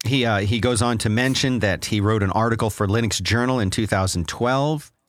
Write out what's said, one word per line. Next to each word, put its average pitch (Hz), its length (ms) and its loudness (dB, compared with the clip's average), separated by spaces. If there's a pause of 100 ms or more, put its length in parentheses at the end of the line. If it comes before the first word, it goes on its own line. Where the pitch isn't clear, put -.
He, 123 200 2
uh, 104 160 2
he 104 180 0
goes 120 240 2
on 120 160 0
to 110 100 -2
mention 127 500 0
that 98 260 0
he 107 140 0
wrote 104 220 2
an 98 100 0
article 113 380 0
for 104 160 -2
Linux 107 340 0
Journal 120 400 0
in 95 120 0
two 107 160 -2
thousand 92 400 0
twelve. 139 640 -2 (180)